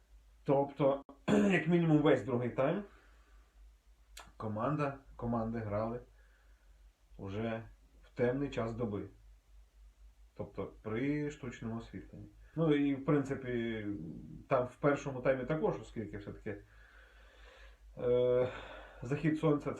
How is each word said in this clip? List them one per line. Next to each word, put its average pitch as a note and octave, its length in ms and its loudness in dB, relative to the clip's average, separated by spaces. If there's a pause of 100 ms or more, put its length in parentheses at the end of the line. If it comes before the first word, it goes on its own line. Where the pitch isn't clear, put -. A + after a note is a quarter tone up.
(440)
Тобто, C#3 600 2 (120)
<clears throat> - 120 -8
як G3 400 4
мінімум, E3 340 6
весь - 220 6
другий B2 260 0
тайм E3 340 0 (1500)
команда, C3+ 600 -2 (160)
команди A#2 440 -2
грали A2 420 -2 (1160)
уже A2 520 -6 (340)
в - 60 -20
темний C3+ 400 0
час A2+ 240 -4
доби. G2+ 360 -4 (1300)
Тобто F#2+ 440 -10
при C#3+ 500 -2
штучному A#2 460 -8
освітленні. - 520 -14 (260)
Ну D#3 200 4
і, C#3+ 200 2
в C3 100 -8
принципі, B2 800 0 (640)
там B2 160 2
в - 100 -12
першому C#3 460 0
таймі C3 240 0
також, D#3 360 0
оскільки G#2+ 360 -8
все-таки, - 460 -10 (1300)
е, B2 560 4 (480)
захід D3+ 380 0
сонця — D3 400 2